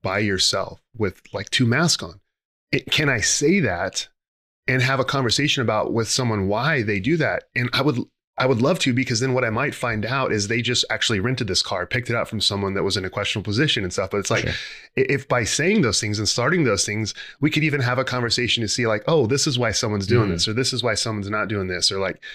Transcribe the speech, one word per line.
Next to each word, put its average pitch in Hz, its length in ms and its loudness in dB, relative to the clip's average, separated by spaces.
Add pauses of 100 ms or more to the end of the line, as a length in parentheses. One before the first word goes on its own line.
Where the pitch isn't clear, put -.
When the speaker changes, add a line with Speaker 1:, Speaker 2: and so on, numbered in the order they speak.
Speaker 1:
by 95 180 -2
yourself 98 600 0 (160)
with, 101 240 -2 (120)
like, 95 180 -8
two 127 140 2
masks 139 380 2
on. 90 160 -14 (540)
It, - 180 -2
can 151 160 2
I 127 140 2
say 165 400 4
that 95 460 -2 (600)
and 131 140 2
have 131 180 2
a 127 60 0
conversation 139 560 0
about 110 320 0
with 110 160 0
someone 107 400 0
why 127 320 0
they 104 180 0
do 123 180 0
that? 113 260 -2 (120)
And 123 180 -2
I - 80 2
would, 139 180 2 (380)
I 131 80 2
would 127 160 4
love 175 180 4
to, 135 140 2
because 120 260 0
then 131 140 0
what 127 100 2
I 117 60 0
might 123 260 -2
find 110 300 -2
out 127 260 -2
is 101 160 0
they 117 140 0
just 120 280 0
actually 110 300 0
rented 120 280 0
this 92 140 0
car, 90 240 -4
picked 123 240 -4
it 117 60 -2
up 110 140 -2
from 110 120 -6
someone 98 340 0
that 92 80 0
was 92 140 0
in 92 80 -4
a 92 40 -6
questionable 101 340 -4
position 110 400 0
and 90 80 -4
stuff. 95 200 -2
But 104 80 0
it's 95 120 -2
like, 101 120 0
Speaker 2:
Sure. - 80 -2 (460)
Speaker 1:
i-, 135 120 4
if 139 180 -2
by 123 160 2
saying 180 380 2
those 113 180 2
things 104 180 -2
and 104 100 -2
starting 156 360 2
those 101 220 2
things, 107 280 -4 (280)
we 151 100 2
could 156 120 2
even 147 180 2
have 123 180 0
a 131 60 0
conversation 120 560 0
to 110 80 0
see, 120 180 0
like, 107 200 0
"Oh, 147 200 4
this 135 180 2
is 127 140 0
why 117 120 2
someone's 101 360 -2
doing 120 160 4
Speaker 2:
Mm-hmm. 98 100 0
Speaker 1:
this, 85 140 0
or 110 60 -2
this 127 200 0
is 120 80 -4
why 117 140 0
someone's 104 340 -2
not 104 200 -2
doing 101 180 -2
this," 87 240 0
or, 98 80 -2
like, 92 240 -4 (120)